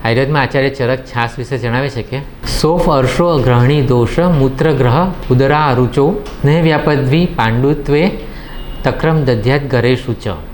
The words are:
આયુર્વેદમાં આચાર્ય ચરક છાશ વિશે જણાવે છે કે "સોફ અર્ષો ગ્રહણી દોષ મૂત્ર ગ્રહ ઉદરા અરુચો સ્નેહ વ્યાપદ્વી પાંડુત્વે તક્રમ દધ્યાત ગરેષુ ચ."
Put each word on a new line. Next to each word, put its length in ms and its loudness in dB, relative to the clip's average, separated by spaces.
આયુર્વેદમાં 380 0
આચાર્ય 280 0
ચરક 300 -2
છાશ 380 -6
વિશે 200 -6
જણાવે 320 -2
છે 120 -8
કે 180 -8
"સોફ 280 2
અર્ષો 480 2
ગ્રહણી 440 2
દોષ 380 2
મૂત્ર 520 2
ગ્રહ 360 2
ઉદરા 360 4
અરુચો 560 2
સ્નેહ 220 2
વ્યાપદ્વી 640 2
પાંડુત્વે 880 0
તક્રમ 420 0
દધ્યાત 360 0
ગરેષુ 520 0
ચ." 140 -8